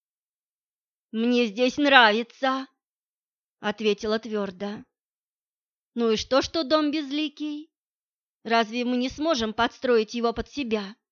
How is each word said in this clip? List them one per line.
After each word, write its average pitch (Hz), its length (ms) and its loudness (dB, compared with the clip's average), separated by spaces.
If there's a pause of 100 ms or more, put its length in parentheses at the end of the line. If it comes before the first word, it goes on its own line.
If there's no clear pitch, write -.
(1120)
«Мне 240 360 2
здесь 247 300 -2
нравится», 262 920 4 (920)
ответила 214 600 -2
твёрдо. 202 680 -6 (1080)
«Ну 233 160 2
и 214 60 2
что, 262 240 2
что 330 220 -2
дом 302 280 0
безликий? 294 800 -6 (720)
Разве 226 420 0
мы 247 120 0
не 247 120 -2
сможем 262 440 -2
подстроить 233 600 0
его 233 200 0
под 226 160 -10
себя? 220 460 -4 (160)